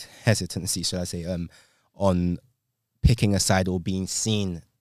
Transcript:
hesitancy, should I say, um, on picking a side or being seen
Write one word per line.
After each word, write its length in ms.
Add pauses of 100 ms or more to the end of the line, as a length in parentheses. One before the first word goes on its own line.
(240)
hesitancy, 600
should 160
I 40
say, 220
um, 240 (460)
on 440 (640)
picking 320
a 40
side 280
or 120
being 280
seen 560 (180)